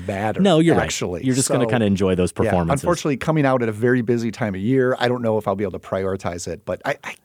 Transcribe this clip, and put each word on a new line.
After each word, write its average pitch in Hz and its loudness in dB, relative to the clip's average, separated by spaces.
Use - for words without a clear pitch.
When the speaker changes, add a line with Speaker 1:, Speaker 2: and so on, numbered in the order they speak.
Speaker 1:
matter, 107 -2
Speaker 2:
No, 185 6
you're 165 4
right. - 2
Speaker 1:
actually. 90 -6
Speaker 2:
You're 131 0
just 127 0
gonna 120 0
Speaker 1:
So, 110 -2
Speaker 2:
kinda 113 2
enjoy 95 2
those 90 0
Speaker 1:
yeah, - 0
Speaker 2:
performances. 95 0
Speaker 1:
unfortunately, 160 0
coming 156 0
out 131 2
at 113 0
a - 0
very 123 2
busy 117 -2
time 104 -4
of 95 -6
year, 127 2
I 123 2
don't 123 -2
know 110 0
if 104 -4
I'll 98 0
be 104 -4
able 87 -6
to - -18
prioritize 95 -4
it, 85 -10
but 92 -6
I, - -4
I - -12